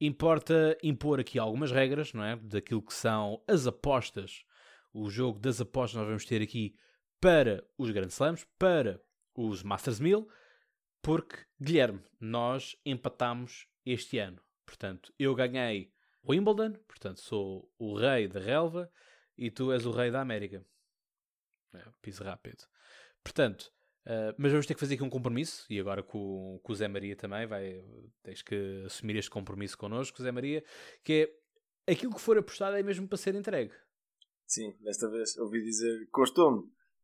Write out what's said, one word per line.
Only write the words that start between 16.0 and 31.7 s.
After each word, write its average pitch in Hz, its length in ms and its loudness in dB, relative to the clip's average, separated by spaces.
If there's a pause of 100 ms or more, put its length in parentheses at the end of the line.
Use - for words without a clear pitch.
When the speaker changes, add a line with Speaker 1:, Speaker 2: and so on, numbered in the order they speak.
Speaker 1:
Wimbledon, 208 460 2 (140)
portanto - 320 -14
sou 98 580 -6
o 107 180 -6
rei 117 320 4
da 95 120 -8
relva, 165 500 0 (480)
e 120 140 -4
tu 131 200 0
és 123 140 2
o 120 60 0
rei 120 200 2
da 135 100 0
América. 101 440 -6 (1080)
É, 90 100 -20 (180)
piso 98 220 -12
rápido. - 420 -12 (580)
Portanto, - 480 0 (340)
eh, 110 320 -4
mas 139 140 4
vamos 147 140 4
ter 151 80 -2
que - 60 -8
fazer 139 160 -2
aqui 127 80 -4
um 135 60 -2
compromisso, 127 600 -4
e 104 100 -2
agora 98 240 -2
com, 95 580 -8
com - 100 -6
o 107 40 -4
Zé 101 120 0
Maria 98 280 -6
também, 104 320 -6
vai, 98 340 -8 (400)
tens 95 200 -16
que 98 440 -6
assumir 104 300 -6
este 104 160 -4
compromisso 98 460 -8
connosco, 120 440 -6
Zé 127 100 -4
Maria, 139 320 -4 (400)
que 156 280 4 (560)